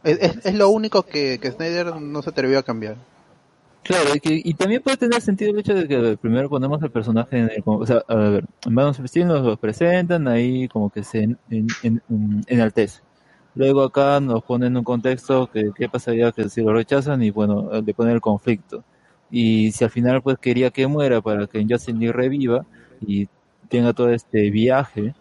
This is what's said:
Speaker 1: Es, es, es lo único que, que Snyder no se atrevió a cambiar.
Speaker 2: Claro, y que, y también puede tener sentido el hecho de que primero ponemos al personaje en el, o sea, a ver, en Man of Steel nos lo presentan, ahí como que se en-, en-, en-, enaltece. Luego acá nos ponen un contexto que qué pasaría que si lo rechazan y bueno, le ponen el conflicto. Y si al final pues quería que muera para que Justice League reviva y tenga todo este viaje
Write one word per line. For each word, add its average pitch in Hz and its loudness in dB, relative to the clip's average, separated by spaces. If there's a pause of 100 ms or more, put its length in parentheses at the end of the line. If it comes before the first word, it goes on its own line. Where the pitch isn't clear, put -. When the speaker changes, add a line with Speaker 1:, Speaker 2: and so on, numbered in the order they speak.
Speaker 1:
Es, 165 2
es, 202 0
es 190 0
lo 202 4
único 214 2
que, 135 -4
que 131 -4
Snyder 170 -6
no 147 -10
se 165 -8
atrevió 135 0
a 135 0
cambiar. 110 -8 (880)
Speaker 2:
Claro, 156 2
y 147 -2
que, 160 0
y 165 -2
también 208 0
puede 269 0
tener 240 0
sentido 208 0
el 208 -2
hecho 208 -2
de 170 0
que 117 2
primero 123 -2
ponemos 143 -2
al 147 -4
personaje 117 -2
en 113 2
el, 107 -6
o 107 0
sea, 117 2
a 117 -2
ver, 104 2 (200)
en 113 0
Man 135 4
of 139 -2
Steel 175 0
nos 147 2
lo 110 2
presentan, 170 0
ahí 123 0
como 104 -2
que 104 -8
se 107 -2
en-, 117 0 (120)
en-, 110 -2 (140)
en-, 107 -2
enaltece. 113 0 (560)
Luego 135 4
acá 139 2
nos 120 -2
ponen 123 0
un 120 -2
contexto 127 0
que 107 -2
qué 117 -4
pasaría 117 0
que 107 -6
si 117 -4
lo 107 2
rechazan 131 0
y 104 2
bueno, 104 -2 (140)
le 107 -2
ponen 117 2
el 117 2
conflicto. 107 -2 (480)
Y 110 2
si - -2
al 110 2
final 127 0
pues 135 0
quería 123 0
que 131 -2
muera 139 2
para 104 -2
que 110 -6 (100)
Justice 120 -2
League 117 -2
reviva 127 0 (400)
y 202 -2 (400)
tenga 120 2
todo 120 2
este 107 0
viaje 117 0